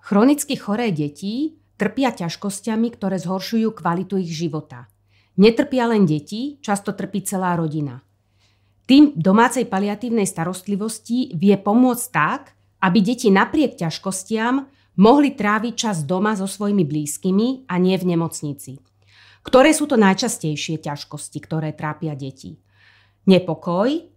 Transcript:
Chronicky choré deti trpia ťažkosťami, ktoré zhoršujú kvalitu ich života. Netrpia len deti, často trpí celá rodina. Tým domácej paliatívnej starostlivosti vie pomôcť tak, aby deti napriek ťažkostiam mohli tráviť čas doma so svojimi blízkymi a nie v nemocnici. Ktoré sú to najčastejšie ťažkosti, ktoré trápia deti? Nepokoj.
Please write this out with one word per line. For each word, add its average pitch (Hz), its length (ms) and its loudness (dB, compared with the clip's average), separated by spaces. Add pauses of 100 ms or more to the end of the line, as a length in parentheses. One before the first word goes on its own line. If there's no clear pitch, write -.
(120)
Chronicky 254 480 2
choré 220 320 -4
deti 196 640 -6 (240)
trpia 240 320 -2
ťažkosťami, 220 880 -6
ktoré 190 160 -4
zhoršujú 190 560 -2
kvalitu 185 480 -4
ich 175 80 -6
života. 151 640 -8 (480)
Netrpia 233 480 4
len 214 160 4
deti, 208 560 -4
často 202 320 -4
trpí 196 320 -8
celá 185 320 -2
rodina. 147 480 -6 (800)
Tým 285 320 6
domácej 226 480 2
paliatívnej 202 640 -2
starostlivosti 202 1040 -6
vie 190 240 4
pomôcť 240 560 2
tak, 180 400 0 (320)
aby 185 160 4
deti 214 320 2
napriek 220 480 2
ťažkostiam 220 880 -4 (320)
mohli 262 320 6
tráviť 214 480 -2
čas 190 240 -2
doma 190 320 -2
so 190 80 -4
svojimi 202 400 0
blízkymi 185 880 -2
a 180 80 0
nie 185 160 2
v 180 160 -2
nemocnici. 151 720 -6 (560)
Ktoré 269 320 6
sú 302 160 0
to 285 80 0
najčastejšie 190 800 0
ťažkosti, 147 640 -12
ktoré 156 320 -6
trápia 151 400 -8
deti? 139 480 -14 (640)
Nepokoj. 185 920 2